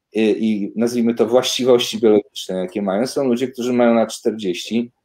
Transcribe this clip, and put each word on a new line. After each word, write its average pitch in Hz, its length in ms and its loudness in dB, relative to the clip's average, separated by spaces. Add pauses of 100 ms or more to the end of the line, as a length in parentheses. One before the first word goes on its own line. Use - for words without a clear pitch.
(140)
i, 107 80 0
i 107 540 0
nazwijmy 117 400 0
to 117 100 2
właściwości 123 760 2
biologiczne, 107 580 2
jakie 92 240 -6
mają. 101 260 -2
Są 143 160 -4
ludzie, 123 240 -2
którzy 123 260 -6
mają 120 200 4
lat 113 200 0
czterdzieści, 110 760 -4 (140)